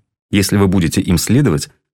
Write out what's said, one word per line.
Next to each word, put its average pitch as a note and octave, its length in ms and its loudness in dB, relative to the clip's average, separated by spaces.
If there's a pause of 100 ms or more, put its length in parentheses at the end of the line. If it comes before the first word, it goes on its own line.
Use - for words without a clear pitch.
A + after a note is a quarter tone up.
(300)
Если G2 260 0
вы G2 120 2
будете F2+ 340 0
им F2 160 0
следовать, G#2+ 520 0 (240)